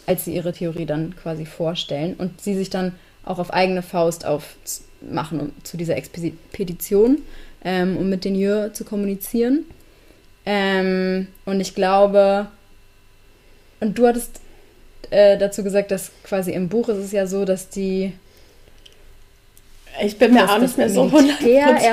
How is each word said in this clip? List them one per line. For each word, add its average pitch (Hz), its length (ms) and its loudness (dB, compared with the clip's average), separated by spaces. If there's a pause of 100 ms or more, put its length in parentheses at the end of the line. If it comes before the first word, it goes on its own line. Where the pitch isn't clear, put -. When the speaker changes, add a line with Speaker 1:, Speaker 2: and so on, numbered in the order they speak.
Speaker 1:
als 180 200 -2
sie 170 100 -8
ihre 175 180 -4
Theorie 170 320 -8
dann 156 300 -6
quasi 160 300 -10
vorstellen 160 720 -6
und - 240 -10
sie 202 140 -4
sich 190 140 -4
dann 185 240 -4 (300)
auch 180 160 -8
auf 175 140 -8
eigene 185 280 2
Faust 170 440 -2
auf 147 380 -4
z-, - 200 -12 (180)
machen, - 380 -6
um 147 120 -6 (120)
zu - 140 -14
dieser 165 180 -4
Expedition, 180 1200 -2 (440)
ähm, 185 340 0
um 190 120 -2
mit 190 160 -4
den 196 100 -2
Jö 208 380 -2
zu 214 100 -14
kommunizieren. 233 840 -2 (800)
Ähm, 190 800 0 (180)
und 196 160 -2
ich 185 140 -8
glaube, 196 720 4 (1300)
und 214 180 -4
du 240 100 6
hattest, - 340 -2 (680)
äh, 202 280 8
dazu 202 260 -2
gesagt, 196 280 -2
dass 190 200 -6 (120)
quasi 185 280 -4
im 180 160 -4
Buch 233 220 0
ist 208 80 -2
es 196 140 -8
ja 196 160 0
so, 196 180 -2
dass 185 240 -2
die 190 420 -4 (1900)
Speaker 2:
Ich 208 140 -4
bin 240 160 6
mir 233 80 8
Speaker 1:
dass 190 100 2
Speaker 2:
auch 208 80 4
nicht 254 120 2
Speaker 1:
das - 60 -4
Speaker 2:
mehr 226 120 2
so 247 160 2
Speaker 1:
Militär 277 640 6
erst 247 180 4
an - 80 -